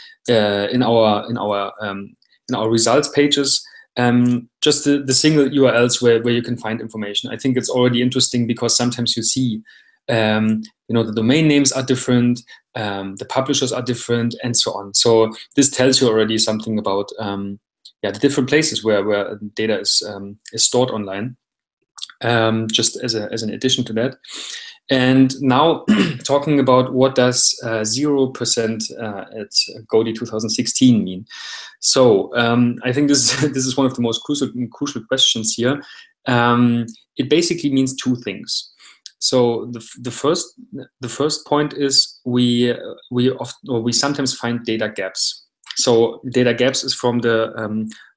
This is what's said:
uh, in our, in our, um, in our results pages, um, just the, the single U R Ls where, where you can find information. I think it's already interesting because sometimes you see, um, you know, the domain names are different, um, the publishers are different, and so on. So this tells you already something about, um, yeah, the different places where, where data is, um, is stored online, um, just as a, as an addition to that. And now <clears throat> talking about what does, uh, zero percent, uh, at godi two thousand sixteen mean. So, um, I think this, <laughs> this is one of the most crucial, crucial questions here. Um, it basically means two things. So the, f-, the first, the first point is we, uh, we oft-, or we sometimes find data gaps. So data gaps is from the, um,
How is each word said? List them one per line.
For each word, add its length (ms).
uh, 420
in 140
our, 440
in 80
our, 440
um, 340
in 60
our 160
results 380
pages, 520
um, 520
just 220
the, 200
the 80
single 400
U 140
R 80
Ls 260
where, 220
where 100
you 100
can 140
find 240
information. 500
I 60
think 220
it's 100
already 320
interesting 460
because 280
sometimes 420
you 60
see, 380
um, 540
you 60
know, 80
the 100
domain 360
names 240
are 100
different, 580
um, 420
the 100
publishers 460
are 100
different, 600
and 140
so 160
on. 220
So 380
this 120
tells 320
you 80
already 300
something 400
about, 400
um, 400
yeah, 100
the 80
different 280
places 340
where, 220
where 340
data 260
is, 280
um, 300
is 100
stored 280
online, 460
um, 460
just 360
as 100
a, 160
as 120
an 80
addition 340
to 100
that. 220
And 520
now 440
<clears throat> 220
talking 340
about 360
what 200
does, 480
uh, 220
zero 440
percent, 540
uh, 280
at 140
godi 260
two 140
thousand 240
sixteen 540
mean. 220
So, 560
um, 480
I 80
think 160
this, 280
<laughs> 40
this 260
is 100
one 100
of 80
the 80
most 220
crucial, 260
crucial 320
questions 500
here. 260
Um, 600
it 120
basically 400
means 240
two 220
things. 560
So 520
the, 80
f-, 240
the 80
first, 500
the 80
first 380
point 280
is 500
we, 480
uh, 40
we 200
oft-, 380
or 120
we 120
sometimes 420
find 300
data 300
gaps. 520
So 440
data 220
gaps 320
is 80
from 280
the, 360
um, 320